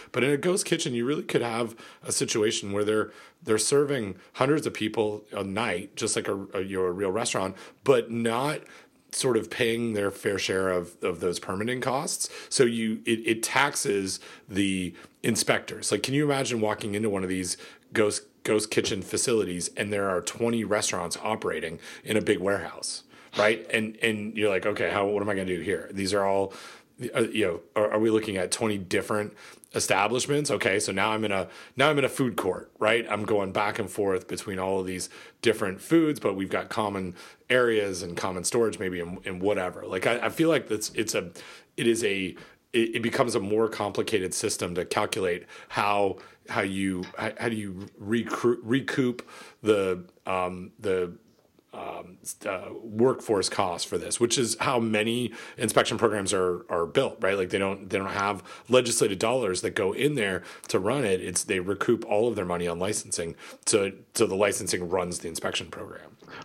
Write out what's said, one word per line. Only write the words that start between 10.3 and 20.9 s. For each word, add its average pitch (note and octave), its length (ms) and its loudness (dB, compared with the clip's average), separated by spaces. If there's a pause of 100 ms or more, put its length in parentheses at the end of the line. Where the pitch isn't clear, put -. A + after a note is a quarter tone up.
share F#2+ 300 0
of, F2 340 -2
of F2+ 160 0
those F2 200 0
permitting A2 400 -4
costs. C3 480 -2 (220)
So - 140 6
you, A2+ 420 0
it, A2+ 220 2
it A2+ 160 0
taxes G2+ 760 0 (300)
the F#2+ 460 0 (260)
inspectors. G#2+ 720 0
Like, G#2+ 100 2
can C3 140 -2
you D3+ 100 2
imagine C3+ 340 0
walking G#2+ 360 0
into G#2+ 140 0
one G2 120 -2
of F#2 80 -2
these F#2 260 -2 (360)
ghost, G#2 320 2 (200)
ghost A2 280 2
kitchen - 300 0
facilities F#2 760 0
and G#2 160 -2
there G2 160 0
are F#2 100 0
twenty A#2 460 0
restaurants F#2+ 580 -2